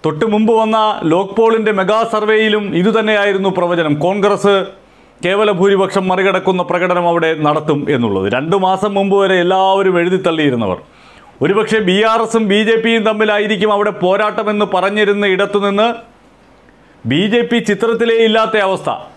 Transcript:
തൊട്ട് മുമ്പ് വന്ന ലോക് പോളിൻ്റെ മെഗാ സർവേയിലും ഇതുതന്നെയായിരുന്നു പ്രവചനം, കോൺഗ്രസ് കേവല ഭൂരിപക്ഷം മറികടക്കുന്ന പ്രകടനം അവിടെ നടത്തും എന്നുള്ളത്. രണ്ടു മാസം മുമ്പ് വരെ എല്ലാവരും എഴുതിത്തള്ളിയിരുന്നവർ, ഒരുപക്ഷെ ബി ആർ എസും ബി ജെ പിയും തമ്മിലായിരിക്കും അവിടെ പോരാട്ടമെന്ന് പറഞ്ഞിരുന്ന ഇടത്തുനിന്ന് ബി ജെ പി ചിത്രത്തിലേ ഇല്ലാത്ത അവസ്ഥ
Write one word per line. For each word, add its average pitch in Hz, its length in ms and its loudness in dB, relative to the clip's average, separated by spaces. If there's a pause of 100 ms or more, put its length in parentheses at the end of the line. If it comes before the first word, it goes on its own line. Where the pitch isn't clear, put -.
തൊട്ട് 156 300 -2
മുമ്പ് 220 260 2
വന്ന 220 180 0 (340)
ലോക് 190 260 0
പോളിൻ്റെ 226 420 2
മെഗാ 202 200 0 (140)
സർവേയിലും 214 500 0 (160)
ഇതുതന്നെയായിരുന്നു 202 800 0
പ്രവചനം, 175 360 0 (120)
കോൺഗ്രസ് 196 500 2 (720)
കേവല 208 340 0
ഭൂരിപക്ഷം 190 520 2
മറികടക്കുന്ന 185 600 0
പ്രകടനം 180 400 0
അവിടെ 160 200 0 (160)
നടത്തും 151 320 0 (160)
എന്നുള്ളത്. 101 320 -2 (100)
രണ്ടു 170 280 -2
മാസം 190 340 -2
മുമ്പ് 196 220 0
വരെ 190 240 2
എല്ലാവരും 190 580 2
എഴുതിത്തള്ളിയിരുന്നവർ, 151 760 0 (680)
ഒരുപക്ഷെ 214 440 0
ബി 185 80 2 (140)
ആർ 226 160 0
എസും 226 260 0
ബി 214 160 2
ജെ 226 160 4
പിയും 226 240 2
തമ്മിലായിരിക്കും 214 680 0
അവിടെ 208 160 -2 (100)
പോരാട്ടമെന്ന് 208 720 0
പറഞ്ഞിരുന്ന 202 600 0
ഇടത്തുനിന്ന് 202 540 0 (1120)
ബി 139 200 0 (100)
ജെ 240 160 2
പി 233 100 0 (100)
ചിത്രത്തിലേ 226 480 0 (100)
ഇല്ലാത്ത 220 300 0 (100)
അവസ്ഥ 180 220 -4 (280)